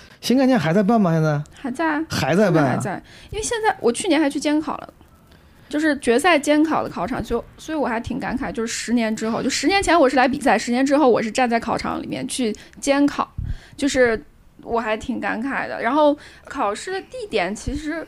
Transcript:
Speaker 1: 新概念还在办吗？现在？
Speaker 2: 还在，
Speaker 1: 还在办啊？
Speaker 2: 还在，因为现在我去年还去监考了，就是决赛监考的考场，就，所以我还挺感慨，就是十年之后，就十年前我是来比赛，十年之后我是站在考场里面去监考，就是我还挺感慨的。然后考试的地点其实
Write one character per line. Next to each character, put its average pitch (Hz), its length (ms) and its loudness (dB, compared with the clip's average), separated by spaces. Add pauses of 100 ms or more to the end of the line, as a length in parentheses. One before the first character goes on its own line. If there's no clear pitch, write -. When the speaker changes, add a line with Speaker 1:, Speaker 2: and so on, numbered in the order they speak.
(220)
Speaker 1:
新 233 160 2
概 269 80 4
念 254 120 4
还 160 140 0
在 202 120 4
办 226 180 4
吗？ 175 100 4
现 160 120 2
在？ 147 180 2 (100)
Speaker 2:
还 - 200 -8
在， 311 360 -2
Speaker 1:
还 - 280 0
在 196 160 4
办 156 120 4
啊？ 135 120 2
Speaker 2:
还 - 20 -2
在， - 240 -6 (300)
因 - 80 -6
为 440 40 -4
现 466 140 -2 (100)
在 - 140 0
我 - 100 2
去 - 160 -4
年 311 140 2
还 285 80 2
去 285 100 -4
监 302 220 0
考 190 160 -6
了， - 160 -16 (760)
就 294 120 -4
是 302 180 2
决 240 220 2
赛 339 180 4
监 294 260 4
考 294 200 0
的 117 60 -6
考 180 180 -6
场， 254 160 -4
就， 233 200 -4 (140)
所 - 160 -10
以 320 40 -4
我 254 100 -2
还 226 120 -4
挺 233 200 -8
感 190 180 -6
慨， 208 140 -6
就 220 140 -6
是 233 60 -8
十 - 220 -4
年 220 220 0
之 220 120 -6
后， 220 140 -2
就 233 80 -2
十 - 160 -4
年 392 160 2
前 349 180 4
我 277 80 6
是 269 80 2
来 262 120 4
比 254 120 -2
赛， 226 200 2
十 233 120 -4
年 254 140 2
之 277 100 2
后 269 140 6
我 226 100 4
是 220 120 -4
站 247 180 0
在 233 100 2
考 233 160 -4
场 - 240 -4
里 - 60 -10
面 - 220 -8
去 247 280 -2 (240)
监 277 280 2
考， - 200 -2 (480)
就 277 120 -2
是 247 340 2 (400)
我 - 160 -4
还 226 200 -2
挺 220 240 -6
感 202 200 -4
慨 226 280 -6
的。 117 120 -8
然 233 120 0
后 294 220 4 (280)
考 214 320 -4
试 370 160 -10
的 381 120 -6
地 494 260 -12
点 196 260 -2
其 - 180 -8
实 302 340 -6